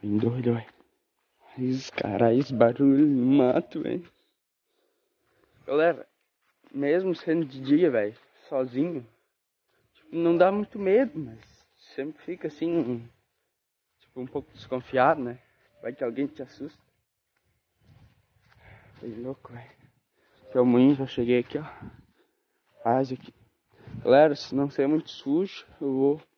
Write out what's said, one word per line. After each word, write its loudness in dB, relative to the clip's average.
Bem -2
doido, 0
velho. -8
Aí -4
os -6
caras, 0
esse -2
barulho 4
no 2
mato, 2
velho. -6
Galera, 0
mesmo 0
sendo -2
de -14
dia, 4
velho, -2
sozinho, -4
tipo, -16
não 2
dá 6
muito -6
medo, 0
mas -12
sempre -10
fica -10
assim, -4
um, -4
tipo, -20
um -10
pouco -10
desconfiado, 0
né? -8
Vai -8
que -8
alguém -4
te -12
assusta. -18
Bem -14
louco, -14
velho. -20
Aqui -6
é 4
o 6
moinho, 6
já -6
cheguei 0
aqui, -6
ó. -8
Quase 0
aqui. -16
Galera, 6
se -10
não 0
ser -2
muito -2
sujo, -4
eu -4
vou 0